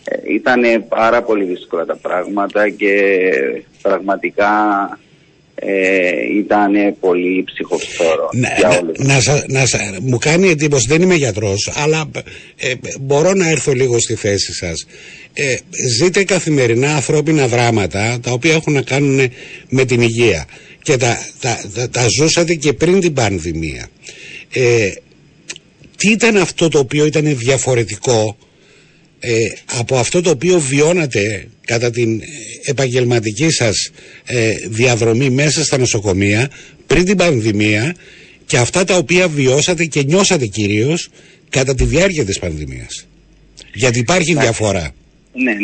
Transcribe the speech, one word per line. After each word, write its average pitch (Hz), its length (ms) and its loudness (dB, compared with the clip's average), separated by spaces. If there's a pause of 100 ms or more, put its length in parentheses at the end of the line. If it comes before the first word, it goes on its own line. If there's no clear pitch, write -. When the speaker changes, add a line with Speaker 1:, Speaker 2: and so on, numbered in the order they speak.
Speaker 1:
Ε, - 300 -6
ήτανε 120 440 2 (100)
πάρα 113 340 2
πολύ 104 220 0
δύσκολα 90 400 -6
τα - 120 -4
πράγματα 101 720 -2
και 101 260 0 (880)
πραγματικά, 98 680 -2 (1040)
ε, 92 840 0
ήτανε 104 640 2
πολύ 90 440 0
ψυχοφθόρο 82 880 -2
Speaker 2:
Να, 117 260 -2
Speaker 1:
για 92 100 4
Speaker 2:
να, 87 80 4
Speaker 1:
όλους. 85 220 -4
Speaker 2:
να 135 220 2
σα-, 135 320 0
να 131 140 2
σα-, 101 340 -4
μου 123 180 0
κάνει 175 300 2
εντύπωση, 143 400 2
δεν 160 140 4
είμαι 185 120 4
γιατρός, 107 600 -2
αλλά, 151 360 0 (500)
ε, 127 120 -4 (280)
μπορώ 143 340 2
να 180 140 2
έρθω 151 240 0
λίγο 123 260 2
στη 113 160 -2
θέση 101 380 -2
σας. 85 340 -8 (460)
Ε, 135 240 -2 (420)
ζείτε 185 260 2
καθημερινά 143 720 2
ανθρώπινα 151 520 0
δράματα, 113 760 0
τα 123 80 -6
οποία 127 220 0
έχουν 156 200 0
να 135 100 0
κάνουν 135 480 0 (380)
με 127 160 2
την 120 160 2
υγεία. 113 460 2 (360)
Και 143 140 2
τα, 117 220 0 (220)
τα, 117 200 -4 (140)
τα, 120 140 -4
τα 120 200 -2
ζούσατε 160 460 2
και 147 180 0
πριν 180 280 2
την 170 120 2
πανδημία. 82 760 -4 (640)
Ε, 117 380 2 (1080)
τι 196 140 0
ήταν 226 260 2
αυτό 170 320 2
το 151 100 2
οποίο 143 260 2
ήταν 151 320 0
διαφορετικό, 117 1000 0 (840)
ε, 120 120 -4 (460)
από 131 180 -2
αυτό 127 240 0
το 175 100 2
οποίο 170 280 2
βιώνατε 139 880 0 (180)
κατά 117 240 -2
την 113 300 0 (440)
επαγγελματική 123 840 0
σας, 117 400 -2 (360)
ε, 113 280 0 (140)
διαδρομή 117 600 2
μέσα 147 340 0
στα 139 140 0
νοσοκομεία 104 720 0 (360)
πριν 170 180 4
την 196 120 2
πανδημία 110 800 0 (520)
και 143 100 -2
αυτά 175 280 0
τα 185 120 2
οποία 175 320 2
βιώσατε 151 560 0
και 147 180 -2
νιώσατε 165 440 2
κυρίως 107 640 -2 (400)
κατά 135 260 0
τη 127 100 0
διάρκεια 151 400 0
της 95 140 -4
πανδημίας; 73 680 -10 (680)
Γιατί 120 240 0
υπάρχει 170 340 0
Speaker 1:
Ναι. 143 80 0
Speaker 2:
διαφορά. 104 500 -2 (420)
Speaker 1:
Ναι, 127 320 -2